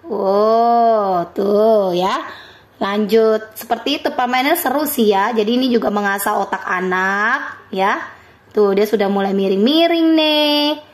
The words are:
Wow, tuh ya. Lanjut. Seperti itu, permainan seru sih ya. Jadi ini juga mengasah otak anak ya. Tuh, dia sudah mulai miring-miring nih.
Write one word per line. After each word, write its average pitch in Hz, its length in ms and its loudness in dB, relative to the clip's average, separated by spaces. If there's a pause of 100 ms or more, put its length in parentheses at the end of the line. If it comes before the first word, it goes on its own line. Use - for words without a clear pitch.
Wow, 214 1300 2
tuh 202 640 2
ya. 202 240 -2 (560)
Lanjut. 220 800 0
Seperti 262 480 -4
itu, - 80 -14
permainan 254 480 0
seru 285 240 -2
sih 240 240 0
ya. 202 240 0
Jadi 220 240 0
ini 262 160 0
juga 233 160 0
mengasah 208 560 -2
otak 190 240 -8
anak 196 1040 -4
ya. 208 320 -2 (480)
Tuh, 202 240 2
dia 208 80 2
sudah 208 240 0
mulai 196 240 0
miring-miring 294 800 2
nih. 302 540 2 (280)